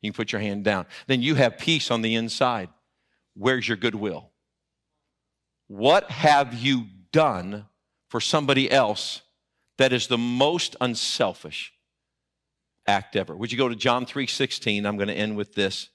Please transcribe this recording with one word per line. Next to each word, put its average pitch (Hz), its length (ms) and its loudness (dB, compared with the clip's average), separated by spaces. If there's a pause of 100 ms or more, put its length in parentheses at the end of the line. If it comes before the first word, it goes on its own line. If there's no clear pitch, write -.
You 104 100 -6
can - 60 -12
put 113 160 -4
your 104 80 -4
hand 101 240 -4
down. 98 220 2 (200)
Then 131 140 2
you 147 140 2
have 135 240 4
peace 160 320 0
on 117 100 2
the 113 140 0
inside. 113 560 -2 (640)
Where's 120 340 0
your 113 80 0
goodwill? 101 560 -4 (1300)
What 127 440 2
have 143 440 2
you 120 320 -2 (260)
done 104 560 0 (400)
for 117 120 -4
somebody 135 500 2
else 110 500 2 (560)
that 131 160 6
is 123 140 0
the 123 100 0
most 127 640 0
unselfish - 960 -4 (1120)
act 101 300 0
ever? 85 200 -4
Would 110 160 -8
you 120 60 -6
go 131 100 2
to 120 80 -4
John 123 300 0
three 135 200 -6
sixteen? 107 600 -2
I'm 104 100 -2
gonna 101 160 -2
end 107 240 -4
with 104 180 -8
this. 98 400 -4